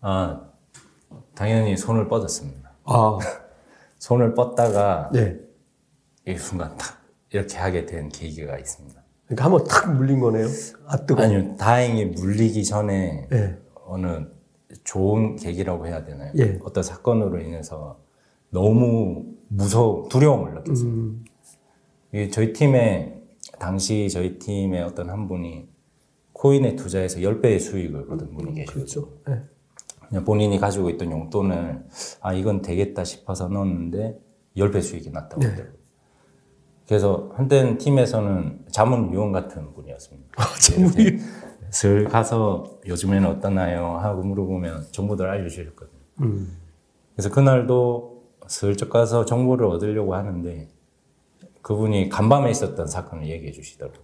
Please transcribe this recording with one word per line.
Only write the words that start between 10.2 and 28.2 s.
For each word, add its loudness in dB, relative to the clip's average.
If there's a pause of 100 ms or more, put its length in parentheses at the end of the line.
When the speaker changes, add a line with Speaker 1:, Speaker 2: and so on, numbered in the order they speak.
Speaker 2:
거네요? 2 (420)
아, -2
뜨거워. 2
Speaker 1:
아니요, 2
다행히 2
물리기 0
전에 -2
Speaker 2:
네. 0 (300)
Speaker 1:
어느 -4 (580)
좋은 2
계기라고 -6
해야 -8
되나요? -14
Speaker 2:
예. 2
Speaker 1:
어떤 -4
사건으로 -2
인해서 -12 (500)
너무 4 (220)
무서워, 2
두려움을 4
느꼈습니다. -2
Speaker 2:
음. -6 (920)
Speaker 1:
이 -2
저희 0
팀에, 2 (380)
당시 -2
저희 -4
팀의 -4
어떤 -8
한 -8
분이 -10 (640)
코인에 4
투자해서 -4
열 0
배의 4
수익을 -6
거둔 -8